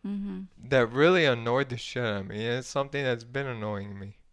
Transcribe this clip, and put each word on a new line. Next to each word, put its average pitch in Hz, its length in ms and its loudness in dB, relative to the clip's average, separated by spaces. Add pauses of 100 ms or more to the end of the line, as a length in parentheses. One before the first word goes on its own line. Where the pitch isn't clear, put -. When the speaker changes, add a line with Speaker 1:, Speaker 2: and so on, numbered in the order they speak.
Speaker 1:
Mm-hmm. 196 380 -6 (260)
Speaker 2:
that 131 180 6
really 156 380 6
annoyed 123 440 2
the 123 80 -4
shit - 260 -6
out 101 180 0
of 95 60 -8
me. 104 180 -4
It's 123 240 -2
something 139 340 -2
that's 120 220 0
been 135 220 -4
annoying 104 520 -6
me. 101 180 -12 (160)